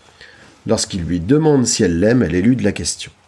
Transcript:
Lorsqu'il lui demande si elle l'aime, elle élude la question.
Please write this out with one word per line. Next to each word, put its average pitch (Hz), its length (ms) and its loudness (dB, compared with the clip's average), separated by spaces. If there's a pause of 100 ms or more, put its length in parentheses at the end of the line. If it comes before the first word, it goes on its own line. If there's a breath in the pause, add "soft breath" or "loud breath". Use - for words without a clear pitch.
(680 loud breath)
Lorsqu'il 101 360 -4
lui 82 160 -2
demande 139 460 2
si - 180 0
elle 85 160 0
l'aime, 117 220 2
elle 85 140 0
élude 110 260 2
la 101 100 0
question. - 400 -8 (160)